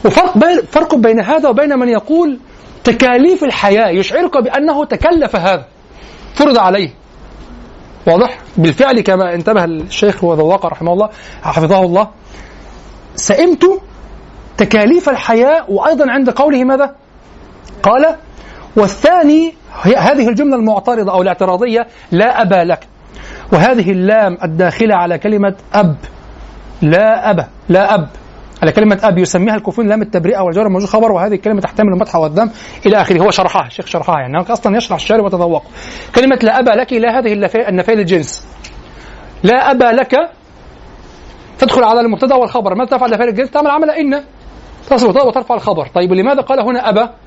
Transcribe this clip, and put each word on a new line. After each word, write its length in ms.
وفرق 340
بين، 320
فرق 240
بين 260
هذا 280
وبين 300
من 100
يقول 520
تكاليف 600
الحياة، 440
يشعرك 540
بأنه 420
تكلف 520
هذا، 300
فرض 240
عليه. 320
واضح؟ 320
بالفعل 440
كما 340
انتبه 300
الشيخ 600
وذواق 420
رحمه 260
الله، 160
حفظه 420
الله، 240
"سئمت 500
تكاليف 520
الحياة"، 600
وأيضًا 420
عند 200
قوله 340
ماذا؟ 300
قال: 340
"والثاني"، 760
هي 140
هذه 320
الجملة 280
المعترضة 560
أو 100
الاعتراضية، 640
"لا 300
أبا 220
لك"، 240
وهذه 380
اللام 540
الداخلة 500
على 240
كلمة 360
أب، 220
لا 480
أب، 160
لا 260
أب، 140
على 100
كلمة 300
أب 160
يسميها 360
الكوفيون 340
لام 140
التبرئة 380
والجار 260
الموجود 220
خبر، 240
وهذه 220
الكلمة 260
تحتمل 320
المدح 240
والذم 340
إلى 140
آخره. 220
هو 80
شرحها، 360
الشيخ 200
شرحها 340
يعني، 160
أنا 160
أصلًا 240
يشرح 200
الشارع 280
وتتذوق. 400
كلمة 280
لا 160
أب 100
لك، 240
لا 260
هذه 140
النفي، 360
النفي 260
للجنس. 520
لا 280
أب 120
لك 340
تدخل 260
على 160
المبتدأ 340
والخبر. 400
ماذا 220
تفعل 140
لفعل 180
الجنس؟ 220
تعمل 200
عمل 200
إن، 340
تصل 160
المبتدأ 180
وترفع 300
الخبر. 320
طيب، 260
لماذا 280
قال 200
هنا 280
أبا؟ 220